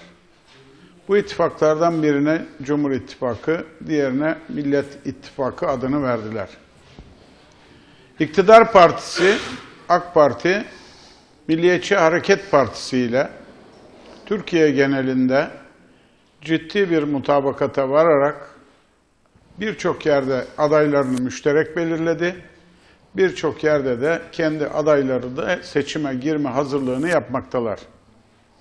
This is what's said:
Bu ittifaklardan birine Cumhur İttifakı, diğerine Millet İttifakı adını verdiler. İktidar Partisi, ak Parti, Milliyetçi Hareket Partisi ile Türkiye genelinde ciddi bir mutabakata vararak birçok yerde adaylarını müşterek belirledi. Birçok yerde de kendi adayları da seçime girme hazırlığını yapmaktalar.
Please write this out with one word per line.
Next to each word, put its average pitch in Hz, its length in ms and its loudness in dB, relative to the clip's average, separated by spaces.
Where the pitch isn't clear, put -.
Bu 196 80 2
ittifaklardan 165 840 0
birine 151 420 2
Cumhur 143 280 -2
İttifakı, 131 720 -4
diğerine 147 520 -2
Millet 143 380 -2
İttifakı - 640 -6
adını 135 340 -2
verdiler. 110 460 -6
İktidar 208 520 6
Partisi, 175 640 4
ak 175 260 0
Parti, 160 500 2
Milliyetçi 170 480 2
Hareket 175 540 2
Partisi 131 480 0
ile 123 320 0
Türkiye 170 440 0
genelinde 135 800 2
ciddi 160 500 -2
bir 156 120 2
mutabakata 139 880 -2
vararak 147 600 2
birçok 185 460 -4
yerde 135 380 0
adaylarını 143 600 2
müşterek 151 560 -2
belirledi. 165 600 -2
Birçok 170 480 -2
yerde 135 360 0
de 160 220 -2
kendi 156 340 -2
adayları 135 680 0
da 175 260 -2
seçime 143 520 -4
girme 147 340 -2
hazırlığını 135 600 -2
yapmaktalar. 123 680 -4